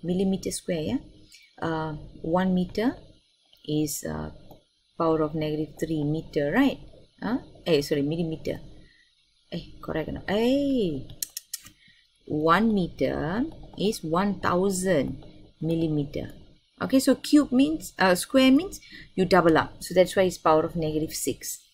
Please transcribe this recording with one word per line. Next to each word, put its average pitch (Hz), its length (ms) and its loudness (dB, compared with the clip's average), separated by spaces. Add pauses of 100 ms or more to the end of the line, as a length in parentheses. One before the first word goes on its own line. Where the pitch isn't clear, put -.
millimeter 185 480 0
square, 175 300 -4
yeah? 208 160 -2 (640)
Uh, 160 320 -4 (280)
one 185 340 2
meter 208 400 0 (680)
is, 151 380 -2
uh, 156 280 -8 (680)
power 160 240 2
of 151 140 -2
negative 151 440 -4
three 156 240 -2
meter, 147 480 -2
right? 247 280 2 (420)
Huh? 214 160 -2 (280)
Eh, 156 160 4
sorry, 143 200 0
millimeter. 160 580 -4 (920)
Eh, 175 80 -6 (220)
correct 156 280 -6
or 143 40 -8
not? 147 140 -12
Eh, 240 760 0 (1200)
one 165 480 2
meter 160 720 -2 (320)
is 214 260 -2
one 185 360 -2
thousand 180 840 0 (380)
millimeter. 156 720 -2 (500)
Okay, 262 180 2
so 262 160 4
cube - 360 4
means, 285 460 0
uh, 185 180 6
square 262 360 4
means 339 280 2 (360)
you 185 100 2
double 170 320 6
up. - 220 -2
So - 140 -10
that's 180 220 4
why 196 80 4
it's 180 140 0
power 160 280 4
of 160 100 -6
negative 156 380 -2
six. - 460 -6 (140)